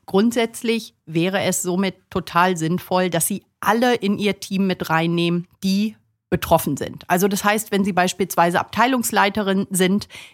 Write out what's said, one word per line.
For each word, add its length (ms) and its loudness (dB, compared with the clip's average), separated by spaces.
grundsätzlich 880 0
wäre 380 -2
es 180 0
somit 360 -2
total 480 0
sinnvoll, 540 -2
dass 160 0
Sie 180 -6
alle 340 2
in 220 0
Ihr 240 -2
Team 260 -2
mit 220 -2
reinnehmen, 600 0
die 340 0
betroffen 460 0
sind. 320 -8
Also 200 2
das 160 -4
heißt, 260 0
wenn 140 0
Sie 80 -2
beispielsweise 680 2
Abteilungsleiterin 1120 0
sind, 380 0